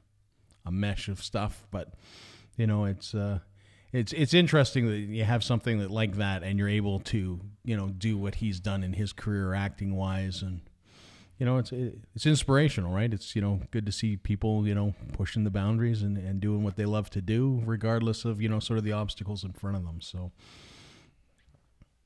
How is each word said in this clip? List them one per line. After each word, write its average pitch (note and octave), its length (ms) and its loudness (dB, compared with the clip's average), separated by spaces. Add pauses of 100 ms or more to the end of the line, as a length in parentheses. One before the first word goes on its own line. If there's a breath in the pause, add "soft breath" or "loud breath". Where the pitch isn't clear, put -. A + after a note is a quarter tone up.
(640)
a E2+ 80 -6
mesh G2 360 -2
of G2 160 -4
stuff. G#2 480 -4
But, F#2 240 -8 (600 loud breath)
you A2+ 120 2
know, G#2 180 4
it's, G2 300 -4
uh, G2+ 240 -2 (520 soft breath)
it's, A#2+ 220 0
it's D3+ 220 2
interesting D3 500 6
that G#2 140 0
you G#2+ 240 -2
have A2+ 200 2
something A#2 360 0
that, G2 100 -2
like G#2 280 0
that, G2 260 0
and G2 160 0
you're G2+ 100 2
able G2+ 300 2
to, F#2 400 -2 (240)
you A#2 120 -2
know, G2 140 -2
do G2 300 -2
what G2 160 -2
he's G2+ 240 -2
done G2 240 -2
in F#2 100 -2
his G2 200 -2
career G2 420 0
acting G2 400 -2
wise, F#2+ 480 -2
and, F2+ 180 -6 (760 soft breath)
you C3 80 0
know, B2+ 100 4
it's, A#2+ 140 -2
it, B2 260 -4 (160)
it's - 140 0
inspirational, C#3 680 4
right? A2 180 2
It's, - 240 -4
you G#2+ 60 2
know, G2+ 200 2 (100)
good G#2+ 160 -2
to G#2 40 -2
see G#2+ 240 0
people, G#2+ 520 0
you G2+ 80 2
know, G2+ 180 2 (200)
pushing G#2+ 300 0
the G#2+ 60 2
boundaries G#2+ 540 2
and, G2+ 160 0
and F#2+ 200 -2
doing G#2 220 2
what G2+ 140 0
they G#2 100 -2
love G#2 240 0
to G2+ 140 -4
do, A#2 420 2
regardless A2+ 600 0
of, A2 180 -2
you A2 40 2
know, G#2+ 120 2
sort A2+ 180 0
of A2 80 2
the G#2+ 60 0
obstacles G#2 520 -4
in F#2 100 -6
front G2 220 -6
of F#2 100 -4
them. E2+ 160 -8
So F2+ 300 -8 (1700 soft breath)